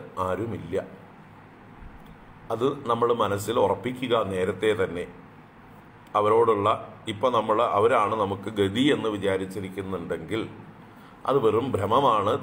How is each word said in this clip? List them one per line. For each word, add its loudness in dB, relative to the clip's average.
ആരുമില്ല. -4
അത് 0
നമ്മൾ 2
മനസ്സിൽ -2
ഉറപ്പിക്കുക 0
നേരത്തെ 0
തന്നെ. -4
അവരോടുള്ള, 4
ഇപ്പം 0
നമ്മൾ 2
അവരാണ് 4
നമുക്ക് -4
ഗതി 2
എന്ന് -2
വിചാരിച്ചിരിക്കുന്നുണ്ടെങ്കിൽ -4
അത് 2
വെറും 2
ഭ്രമമാണ്, 2